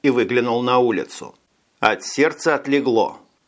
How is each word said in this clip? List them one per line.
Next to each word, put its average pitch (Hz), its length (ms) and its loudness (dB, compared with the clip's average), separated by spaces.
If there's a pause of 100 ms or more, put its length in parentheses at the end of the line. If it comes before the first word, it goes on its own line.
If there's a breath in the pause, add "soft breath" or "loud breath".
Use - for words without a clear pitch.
и 143 60 2
выглянул 120 540 0
на 123 160 2
улицу. 113 560 -2 (460)
От 107 220 2
сердца 151 520 0
отлегло. 131 640 0 (300)